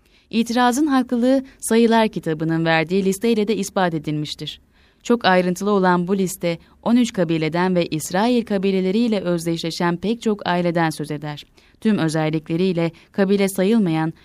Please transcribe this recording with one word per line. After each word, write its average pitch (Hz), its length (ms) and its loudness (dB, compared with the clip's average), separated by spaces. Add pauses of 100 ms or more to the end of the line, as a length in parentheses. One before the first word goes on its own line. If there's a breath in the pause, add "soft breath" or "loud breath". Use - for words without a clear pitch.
(300 soft breath)
İtirazın 240 560 2
haklılığı 262 580 2 (140 loud breath)
Sayılar 226 500 4
kitabının 165 560 -2
verdiği 165 400 2
listeyle 208 440 0
de 220 80 0
ispat 185 380 -2
edilmiştir. 151 680 -6 (420 soft breath)
Çok 240 220 0
ayrıntılı 185 460 2
olan 180 380 2
bu 202 80 0
liste, 175 420 -4 (240 soft breath)
on 233 140 2
üç 240 160 2
kabileden 165 640 0
ve 175 120 0
İsrail 208 580 -2
kabileleriyle 196 760 0
özdeşleşen 170 760 -2
pek 214 260 -4
çok 208 240 -2
aileden 175 440 0
söz 151 200 -8
eder. 147 340 -10 (360 soft breath)
Tüm 220 180 2
özellikleriyle 160 920 0 (220 soft breath)
kabile 196 360 2
sayılmayan 185 640 0 (120)